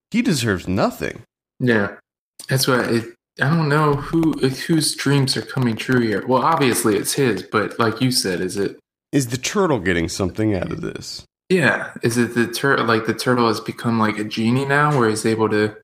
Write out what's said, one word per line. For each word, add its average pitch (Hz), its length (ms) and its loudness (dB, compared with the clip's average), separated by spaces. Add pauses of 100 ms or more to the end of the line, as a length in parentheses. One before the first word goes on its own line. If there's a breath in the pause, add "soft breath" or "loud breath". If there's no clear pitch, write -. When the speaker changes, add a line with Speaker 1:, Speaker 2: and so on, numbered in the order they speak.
Speaker 1:
He 240 140 0
deserves 117 440 0
nothing. 104 540 -2 (380)
Speaker 2:
Yeah. 113 360 2 (540)
That's 131 180 0
why 123 180 2
it, 110 200 0 (340)
I 135 100 2
don't 160 200 2
know 151 240 4
who, 160 400 0
whose 143 640 0
dreams 139 420 2
are 147 60 -2
coming 120 320 -2
true 127 260 0
here. 101 240 -2
Well, 123 160 2
obviously 131 560 2
it's - 160 -2
his, 113 300 0
but - 360 -2
like 110 220 0
you 127 100 2
said, 92 300 -2
is 92 160 -4
it 98 200 -4 (340)
Speaker 1:
Is 139 160 0
the 123 100 -6
turtle 160 420 0
getting 85 300 0
something 107 460 -2
out - 160 -4
of - 100 -8
this? - 420 -10 (260)
Speaker 2:
Yeah, 135 420 2 (100)
is 117 160 0
it 117 160 2
the 117 140 2
tur-, 139 360 0
like, 113 220 2
the 113 80 -2
turtle 123 340 2
has 107 120 0
become, 113 400 -4
like, 107 180 0
a 107 60 -4
genie 117 420 0
now 147 320 2
where 113 120 4
he's 107 160 -2
able 110 240 2
to 107 340 0